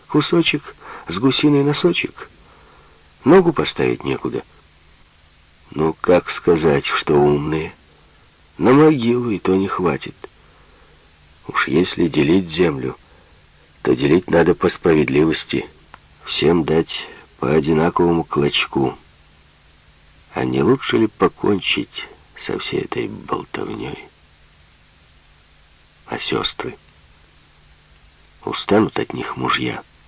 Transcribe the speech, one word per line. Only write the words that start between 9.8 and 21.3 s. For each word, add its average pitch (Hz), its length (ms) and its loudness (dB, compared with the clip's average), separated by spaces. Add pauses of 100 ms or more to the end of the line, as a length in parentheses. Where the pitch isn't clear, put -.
Уж - 220 -4
если 85 400 0
делить 78 400 0
землю, 82 480 -2 (840)
то 64 120 2
делить 71 360 0
надо 85 240 4
по 90 160 0
справедливости, 76 1000 0 (560)
всем 82 400 0
дать 80 260 0 (480)
по 64 140 -2
одинаковому 82 720 2
клочку. 67 720 -2 (1400)
А 64 100 -2
не 64 180 0
лучше 123 360 2
ли 113 80 4
покончить - 1000 -2 (400)